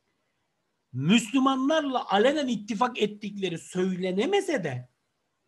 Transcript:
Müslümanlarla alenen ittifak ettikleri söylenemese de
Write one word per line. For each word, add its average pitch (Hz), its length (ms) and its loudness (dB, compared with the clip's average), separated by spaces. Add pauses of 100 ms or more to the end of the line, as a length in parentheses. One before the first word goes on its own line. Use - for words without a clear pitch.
(920)
Müslümanlarla 262 1160 2
alenen 262 380 4
ittifak 240 540 -2
ettikleri 202 560 -4
söylenemese 190 1040 -2
de 123 260 -8 (580)